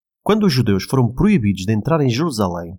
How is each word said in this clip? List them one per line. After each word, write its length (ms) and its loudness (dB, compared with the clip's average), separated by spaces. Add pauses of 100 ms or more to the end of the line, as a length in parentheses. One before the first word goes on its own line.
(240)
Quando 240 2
os 40 4
judeus 340 0
foram 280 0
proibidos 520 0
de 60 -2
entrar 300 0
em 80 2
Jerusalém 680 -4